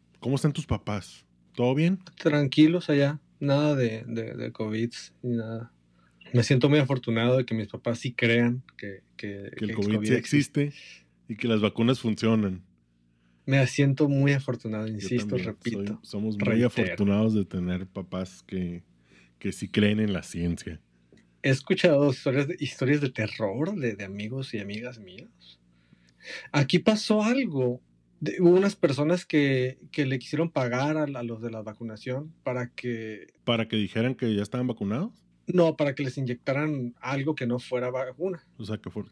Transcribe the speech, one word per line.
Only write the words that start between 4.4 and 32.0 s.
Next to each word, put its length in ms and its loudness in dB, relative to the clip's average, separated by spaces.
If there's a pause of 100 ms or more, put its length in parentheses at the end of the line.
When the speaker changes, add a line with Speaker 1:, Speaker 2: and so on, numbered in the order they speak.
Speaker 2:
covid 400 -4 (300)
ni 160 -2
nada. 340 -8 (600)
Me 100 6
siento 260 4
muy 100 8
afortunado 580 2
de 80 0
que 100 -4
mis 120 -2
papás 320 -4
sí 140 -6
crean 500 2 (140)
que, 240 -12 (140)
que, 420 -10
Speaker 1:
Que 80 -4
el 40 -2
Speaker 2:
que 40 -6
Speaker 1:
covid 220 0
Speaker 2:
covid 120 0
Speaker 1:
sí 60 4
Speaker 2:
existe. 520 2
Speaker 1:
existe 400 -12 (220)
y 80 -8
que 120 -4
las 140 4
vacunas 380 2
funcionan. 640 0 (840)
Speaker 2:
Me 220 4
siento 400 4
muy 260 4
afortunado, 540 -4
Speaker 1:
Yo 60 -6
Speaker 2:
insisto, 420 -2
Speaker 1:
también. 120 -2
Speaker 2:
repito, 360 -6
Speaker 1:
Soy, 200 -6
somos 340 -4
muy 80 -2
Speaker 2:
reitero. 220 4
Speaker 1:
afortunados 680 2
de 120 2
tener 420 -4
papás 560 -8
que, 400 -6 (560)
que 120 -6
sí 160 -8
creen 320 4
en 140 0
la 100 -4
ciencia. 560 -6 (640)
Speaker 2:
He 60 2
escuchado 640 2
historias 360 0
de, 120 -6
historias 420 -2
de 80 -2
terror 680 -4
de, 200 -4
de 100 -10
amigos 480 -8
y 60 -4
amigas 400 -10
mías. 600 -20 (920)
Aquí 280 4
pasó 440 2
algo. 580 0 (380)
De, 220 -4
hubo 80 8
unas 260 6
personas 500 0
que, 520 2 (140)
que 160 0
le 120 -2
quisieron 300 -2
pagar 480 0
a, 60 0
a 200 -6
los 180 -8
de 100 -6
la 100 -8
vacunación 720 -10 (100)